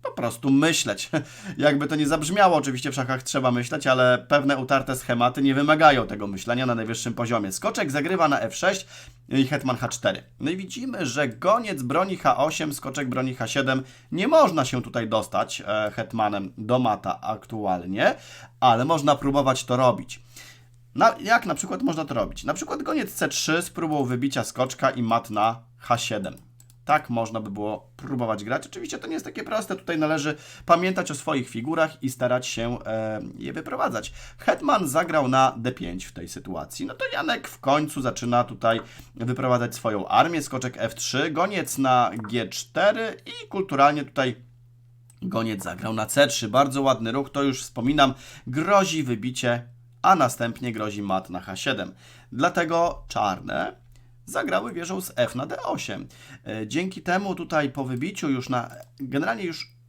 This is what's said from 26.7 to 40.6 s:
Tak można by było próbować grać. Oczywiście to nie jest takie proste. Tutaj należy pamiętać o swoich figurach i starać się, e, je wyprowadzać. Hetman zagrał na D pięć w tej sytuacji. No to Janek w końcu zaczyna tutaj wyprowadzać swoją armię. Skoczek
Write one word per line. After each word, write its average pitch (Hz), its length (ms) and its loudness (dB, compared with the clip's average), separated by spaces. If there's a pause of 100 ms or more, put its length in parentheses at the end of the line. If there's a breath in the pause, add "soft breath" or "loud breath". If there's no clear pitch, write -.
Tak 147 200 2
można 113 300 -2
by 101 100 -10
było 104 460 -6
próbować 120 480 -4
grać. 123 220 -4
Oczywiście - 320 -10
to - 80 -12
nie 320 60 -8
jest 320 120 -6
takie - 200 -10
proste. 214 320 -4
Tutaj 170 220 -4
należy 151 380 0 (300 loud breath)
pamiętać 180 440 2
o 151 40 -6
swoich 139 340 -2
figurach 156 540 -2
i 127 80 -2
starać 123 360 0
się, 120 400 -4
e, 110 340 -4 (180)
je - 140 -8
wyprowadzać. - 600 -4 (260 loud breath)
Hetman 220 500 2
zagrał 156 400 2
na 131 280 4
D 120 160 -4
pięć 90 320 -10
w - 80 -18
tej 85 160 -12
sytuacji. - 580 -10
No - 80 -8
to - 180 -4
Janek - 360 -4
w - 100 -18
końcu 147 440 0
zaczyna 120 420 2
tutaj 113 360 0 (340 loud breath)
wyprowadzać 123 600 0
swoją 104 340 -2
armię. 147 340 4
Skoczek 127 360 -6